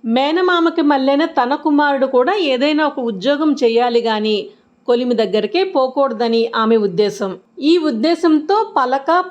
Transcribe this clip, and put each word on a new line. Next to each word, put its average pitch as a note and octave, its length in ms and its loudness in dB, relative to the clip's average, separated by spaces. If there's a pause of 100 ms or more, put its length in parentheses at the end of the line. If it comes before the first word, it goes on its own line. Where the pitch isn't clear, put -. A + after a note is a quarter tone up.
మేనమామకి E4 760 0
మల్లెన C#4+ 440 2
తన C4+ 300 -2
కుమారుడు C#4+ 500 0
కూడా C4 280 2
ఏదైనా D4+ 540 0
ఒక C#4+ 120 -6
ఉద్యోగం C4 540 -2
చేయాలి A#3 480 2
గాని G#3+ 460 -2 (380)
కొలిమి A#3+ 300 0
దగ్గరకే G#3+ 480 0
పోకూడదని B3 920 0
ఆమె A3+ 200 2
ఉద్దేశం. G3+ 600 -2 (220)
ఈ D#4 180 2
ఉద్దేశంతో D#4 1000 0
పలక, C4+ 540 0